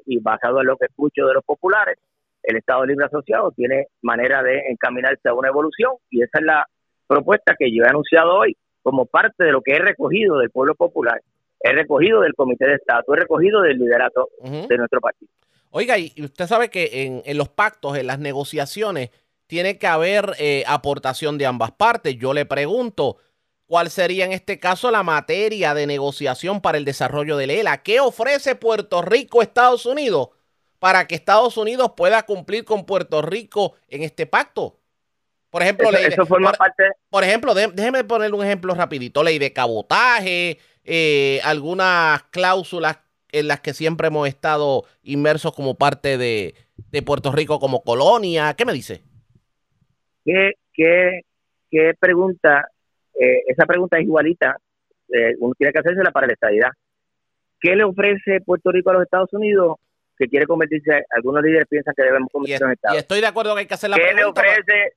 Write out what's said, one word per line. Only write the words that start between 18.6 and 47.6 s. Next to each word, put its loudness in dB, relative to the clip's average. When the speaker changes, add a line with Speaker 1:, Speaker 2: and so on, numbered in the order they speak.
Speaker 2:
tiene -4
que -4
haber, 0
eh, -2
aportación -4
de -4
ambas -4
partes. 0
Yo -4
le -2
pregunto, -4
¿cuál 0
sería -2
en -6
este -8
caso -2
la 2
materia -2
de -2
negociación -4
para 0
el -4
desarrollo -4
del -4
ela? -2
¿Qué 0
ofrece -2
Puerto -2
Rico 2
a 4
Estados 2
Unidos -2
para 2
que -8
Estados 2
Unidos -2
pueda 2
cumplir -8
con -4
Puerto -2
Rico -4
en -10
este -8
pacto? -4
Por -4
ejemplo, 2
Speaker 1:
Eso, 4
Speaker 2:
ley 2
de, 0
Speaker 1:
eso 2
forma 4
Speaker 2:
por, -2
Speaker 1:
parte 2
Speaker 2:
por 0
ejemplo, 0
de, 2
déjeme -4
poner -2
un -4
ejemplo -4
rapidito, -2
ley 2
de -2
cabotaje, 0
eh, 2
algunas 0
cláusulas -2
en -2
las -2
que -8
siempre -2
hemos -2
estado -2
inmersos -2
como -4
parte 0
de, -4
de -4
Puerto -2
Rico 0
como -2